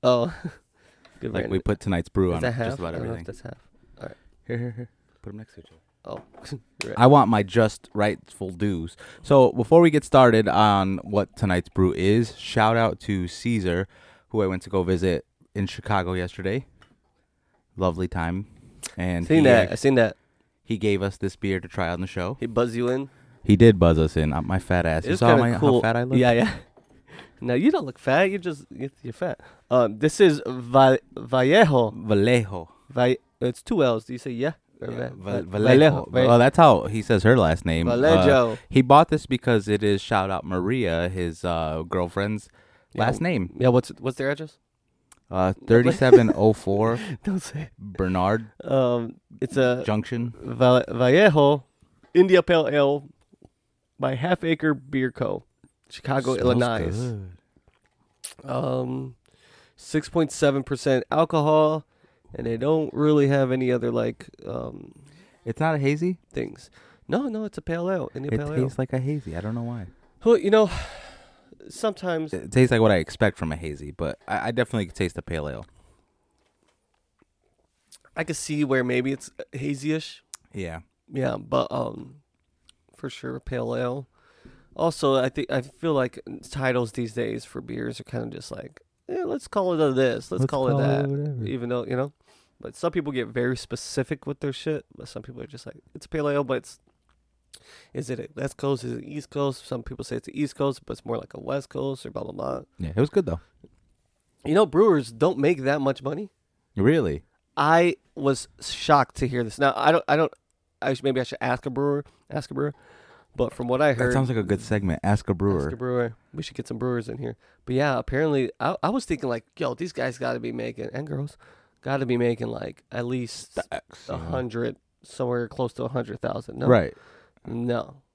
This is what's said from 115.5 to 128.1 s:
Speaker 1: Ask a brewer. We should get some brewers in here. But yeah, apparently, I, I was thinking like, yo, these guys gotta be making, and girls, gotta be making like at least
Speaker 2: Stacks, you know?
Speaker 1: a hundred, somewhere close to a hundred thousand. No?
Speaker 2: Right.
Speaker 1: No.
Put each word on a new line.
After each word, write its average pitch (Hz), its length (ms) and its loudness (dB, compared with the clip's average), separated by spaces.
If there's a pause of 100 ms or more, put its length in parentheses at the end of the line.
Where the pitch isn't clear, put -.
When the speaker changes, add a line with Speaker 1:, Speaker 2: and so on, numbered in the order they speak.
Speaker 1:
Ask 78 60 -4
a 127 40 -10
brewer. 123 380 -4 (180)
We 156 100 -12
should - 140 -14
get 123 120 -10
some 117 100 -10
brewers 120 300 -4
in 117 100 -10
here. 120 180 -10 (280)
But 123 120 -6
yeah, 135 220 0
apparently, 139 520 -2 (100)
I, 156 220 -4
I 165 80 0
was 247 140 -4
thinking 143 240 -6
like, 117 160 -6 (120)
yo, 127 180 -4
these 170 180 -8
guys 127 260 -6
gotta 123 220 -4
be 117 120 -8
making, 117 400 -8
and 143 140 -8
girls, 147 300 -8 (460)
gotta 135 240 -4
be 123 100 0
making 117 320 0
like - 440 -10
at 120 140 -6
least 123 520 -8
Speaker 2:
Stacks, - 500 -12
you 135 60 -8
know? 135 60 -10
Speaker 1:
a 165 40 -12
hundred, 120 520 -6 (260)
somewhere 123 460 -6
close 123 260 -6
to 123 100 -8
a 123 40 -6
hundred 120 320 -8
thousand. - 380 -8
No? 139 100 -2
Speaker 2:
Right. 104 260 4 (520)
Speaker 1:
No. 120 500 -6 (180)